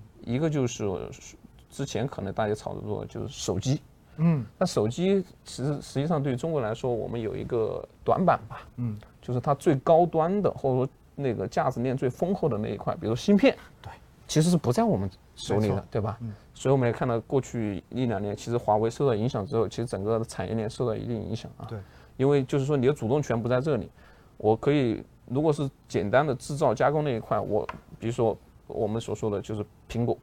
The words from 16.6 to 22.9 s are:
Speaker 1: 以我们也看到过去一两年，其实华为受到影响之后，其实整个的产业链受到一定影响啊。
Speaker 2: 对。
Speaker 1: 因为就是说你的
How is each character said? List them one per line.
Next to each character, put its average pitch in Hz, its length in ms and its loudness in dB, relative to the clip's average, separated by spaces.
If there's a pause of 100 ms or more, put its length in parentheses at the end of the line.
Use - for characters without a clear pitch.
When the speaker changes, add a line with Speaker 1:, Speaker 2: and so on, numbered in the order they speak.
Speaker 1:
以 - 20 6
我 139 60 6
们 123 100 4
也 113 60 2
看 139 120 -2
到 117 160 2
过 135 200 0
去 107 480 -4
一 127 160 -2
两 104 160 0
年， 104 120 -2
其 - 160 -8
实 117 60 0
华 110 220 2
为 110 120 2
受 143 160 -2
到 127 80 4
影 107 140 0
响 110 180 -2
之 113 120 -2
后， 110 100 2
其 - 80 -10
实 117 100 -4
整 95 160 -4
个 110 160 0
的 113 60 -2
产 95 240 -6
业 110 80 -2
链 110 140 -2
受 123 180 -4
到 110 80 0
一 107 100 -6
定 117 160 -4
影 92 140 -6
响 - 220 -10
啊。 - 100 -12
Speaker 2:
对。 113 100 -8 (380)
Speaker 1:
因 135 140 2
为 143 140 4
就 143 140 -2
是 135 60 2
说 147 140 0
你 123 100 4
的 147 60 6